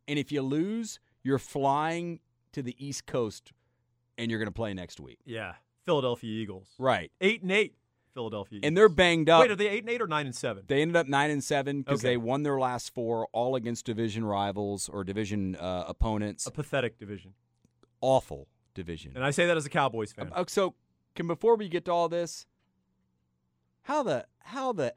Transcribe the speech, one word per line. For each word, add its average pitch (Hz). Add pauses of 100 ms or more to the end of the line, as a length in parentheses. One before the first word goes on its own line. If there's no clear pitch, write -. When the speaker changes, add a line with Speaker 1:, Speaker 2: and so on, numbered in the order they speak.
Speaker 1:
And 147
if 139
you 143
lose, 190 (220)
you're 135
flying 160 (320)
to 143
the 123
East 143
Coast, - (680)
and 117
you're 110
gonna 107
play 110
next 90
week. 65
Speaker 2:
Yeah. 110 (300)
Philadelphia 123
Eagles. 101
Speaker 1:
Right. 113 (100)
Speaker 2:
Eight 202
and 185
eight, 202 (380)
Philadelphia 107
Speaker 1:
And 151
they're 208
Speaker 2:
Eagles. 170
Speaker 1:
banged 170
up. 165
Speaker 2:
Wait, 170
are 202
they 208
eight 208
and 226
eight 233
or 208
nine 151
and 123
seven? 101
Speaker 1:
They 139
ended 170
up 160
nine 139
and 143
seven 139
'cause 135
Speaker 2:
Okay. 123
Speaker 1:
they 120
won 127
their 143
last 123
four, 113
all 123
against 117
division 113
rivals 101
or 101
division, 98
uh, 90
opponents. 107
Speaker 2:
A 127
pathetic 135
division. 98 (640)
Speaker 1:
Awful 123 (260)
division. 80
Speaker 2:
And 127
I 143
say 175
that 170
as 151
a -
Cowboys 120
fan. -
Speaker 1:
Uh, 180
so, 185 (400)
can, 170
before 214
we 208
get 170
to 180
all 170
this, 170 (1400)
how 294
the, 143 (140)
how 262
the 143